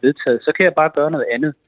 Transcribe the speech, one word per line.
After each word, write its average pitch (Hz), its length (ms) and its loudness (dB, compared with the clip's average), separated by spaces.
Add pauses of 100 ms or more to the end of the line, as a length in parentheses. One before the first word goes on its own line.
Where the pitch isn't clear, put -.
vedtaget, 131 360 0
så 156 140 -2
kan 190 80 2
jeg 175 100 2
bare 156 200 2
gøre 151 160 0
noget 143 240 -4
andet." 143 200 -4 (140)